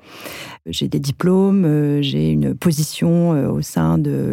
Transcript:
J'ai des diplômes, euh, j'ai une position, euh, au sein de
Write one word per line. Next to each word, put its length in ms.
J'ai 200
des 140
diplômes, 640
euh, 380
j'ai 280
une 240
position, 800
euh, 180
au 120
sein 360
de 340